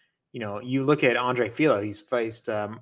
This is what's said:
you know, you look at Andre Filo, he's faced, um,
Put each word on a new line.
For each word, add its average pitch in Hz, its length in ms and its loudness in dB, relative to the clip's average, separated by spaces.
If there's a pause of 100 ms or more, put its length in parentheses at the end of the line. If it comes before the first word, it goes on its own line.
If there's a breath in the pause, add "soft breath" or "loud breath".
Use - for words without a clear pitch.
(320)
you 127 80 -12
know, 104 220 -6
you 131 220 -2
look 147 200 2
at 120 140 6
Andre 123 320 2
Filo, 127 320 2
he's 104 180 -6
faced, 113 480 -6
um, 107 340 -6